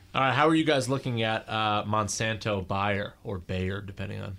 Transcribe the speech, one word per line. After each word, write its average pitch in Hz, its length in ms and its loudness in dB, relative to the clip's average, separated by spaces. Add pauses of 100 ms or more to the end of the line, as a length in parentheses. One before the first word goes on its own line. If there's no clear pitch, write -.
(140)
All 127 80 2
right, 131 120 4
how 151 160 6
are 165 60 6
you 156 100 4
guys 135 240 2
looking 127 320 -2
at, 110 260 0
uh, 107 400 0
Monsanto 104 800 -2
Bayer, 101 460 -2 (100)
or 104 140 -6
Bayer, 92 420 -4
depending 98 400 -8
on 98 200 -8